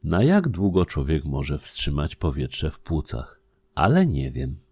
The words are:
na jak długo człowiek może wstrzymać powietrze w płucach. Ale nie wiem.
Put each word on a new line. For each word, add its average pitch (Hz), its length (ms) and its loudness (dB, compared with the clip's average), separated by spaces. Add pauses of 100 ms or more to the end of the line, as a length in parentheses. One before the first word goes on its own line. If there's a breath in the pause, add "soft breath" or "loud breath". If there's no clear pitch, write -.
na 85 200 2
jak 170 260 4
długo 92 360 2
człowiek 73 400 -2
może 71 320 -4
wstrzymać - 580 -4
powietrze 71 560 -4
w - 80 -16
płucach. - 600 -6 (360)
Ale 147 300 4
nie 69 260 -2
wiem. 131 240 -6 (160)